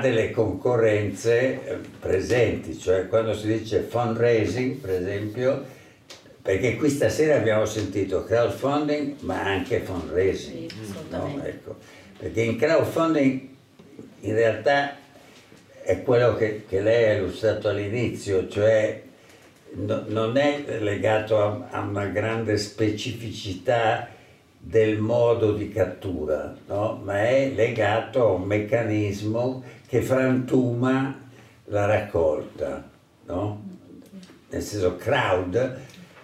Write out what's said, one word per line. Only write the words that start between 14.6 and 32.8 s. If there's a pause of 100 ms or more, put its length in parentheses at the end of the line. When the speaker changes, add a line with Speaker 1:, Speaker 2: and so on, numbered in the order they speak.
Speaker 1:
è
quello
che,
che
lei
ha
illustrato
all'inizio,
cioè (720)
no,
non
è (160)
legato
a,
a
una
grande
specificità (540)
del
modo
di
cattura, (120)
no?
Ma
è
legato
a
un
meccanismo (240)
che
frantuma (480)
la
raccolta, (380)